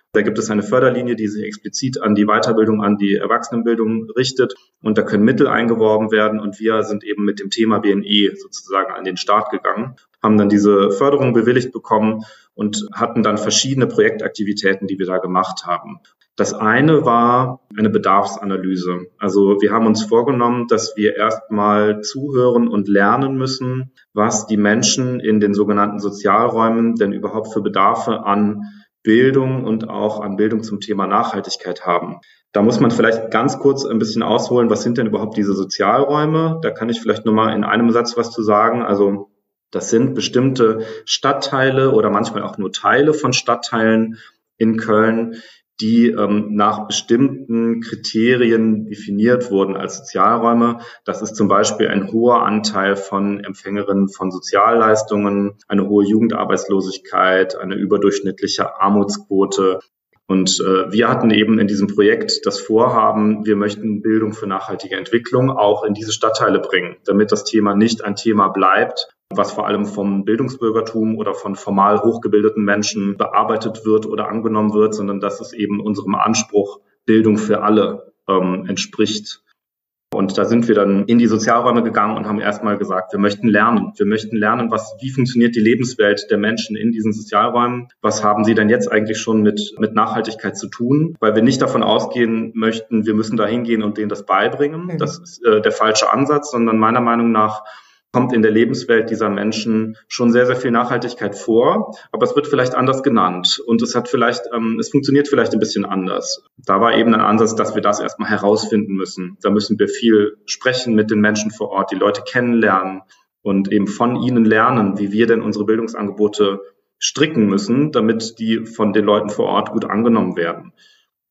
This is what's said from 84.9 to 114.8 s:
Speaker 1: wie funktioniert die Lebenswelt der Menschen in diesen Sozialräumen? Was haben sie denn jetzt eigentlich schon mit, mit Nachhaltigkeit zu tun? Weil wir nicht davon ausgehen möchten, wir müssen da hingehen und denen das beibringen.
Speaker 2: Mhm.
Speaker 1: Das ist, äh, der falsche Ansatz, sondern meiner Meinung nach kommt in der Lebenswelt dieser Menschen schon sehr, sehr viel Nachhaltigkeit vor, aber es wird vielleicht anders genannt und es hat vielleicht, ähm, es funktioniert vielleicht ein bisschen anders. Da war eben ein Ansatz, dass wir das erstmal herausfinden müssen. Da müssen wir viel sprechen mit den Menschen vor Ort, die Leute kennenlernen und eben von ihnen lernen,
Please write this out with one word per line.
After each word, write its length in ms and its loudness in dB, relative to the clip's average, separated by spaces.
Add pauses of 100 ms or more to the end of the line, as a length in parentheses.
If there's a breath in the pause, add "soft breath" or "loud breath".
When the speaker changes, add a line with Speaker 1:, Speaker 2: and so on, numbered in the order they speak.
Speaker 1:
wie 120 -8
funktioniert 440 0
die 60 0
Lebenswelt 680 0
der 80 2
Menschen 380 -2
in 160 -2
diesen 220 -2
Sozialräumen? 760 -2 (140)
Was 240 -2
haben 180 2
sie 100 4
denn 140 2
jetzt 240 2
eigentlich 260 0
schon 260 0
mit, 360 0
mit 140 -2
Nachhaltigkeit 640 -2
zu 100 -12
tun? 540 -2
Weil 140 2
wir 60 2
nicht 200 4
davon 220 0
ausgehen 720 0
möchten, 520 -2
wir 80 0
müssen 240 -2
da 80 0
hingehen 360 -2
und 160 -4
denen 120 -4
das 160 -8
beibringen. 640 -2
Speaker 2:
Mhm. 100 -8
Speaker 1:
Das 220 -4
ist, 260 -10
äh, 160 4
der 100 2
falsche 400 0
Ansatz, 400 0
sondern 260 0
meiner 220 2
Meinung 320 2
nach 320 0 (500 loud breath)
kommt 200 0
in 80 2
der 100 4
Lebenswelt 580 2
dieser 200 -2
Menschen 640 -2 (140 loud breath)
schon 240 0
sehr, 120 4
sehr 120 0
viel 140 -2
Nachhaltigkeit 600 -2
vor, 640 0 (160 loud breath)
aber 140 0
es 100 0
wird 100 0
vielleicht 300 0
anders 280 0
genannt 640 0
und 160 0
es 140 -2
hat 140 -4
vielleicht, 440 0
ähm, 280 -2
es 80 -6
funktioniert 400 2
vielleicht 240 2
ein 80 2
bisschen 240 -2
anders. 580 -6 (140)
Da 240 0
war 120 2
eben 200 4
ein 80 2
Ansatz, 340 2
dass 180 -2
wir 80 -2
das 200 0
erstmal 280 -8
herausfinden 640 0
müssen. 460 -8
Da 80 0
müssen 300 -2
wir 80 2
viel 480 2 (100)
sprechen 480 -4
mit 160 2
den 120 2
Menschen 300 0
vor 180 -8
Ort, 240 -2
die 20 -2
Leute 320 0
kennenlernen 760 0 (400 soft breath)
und 280 0
eben 160 2
von 300 -2
ihnen 260 2
lernen, 560 2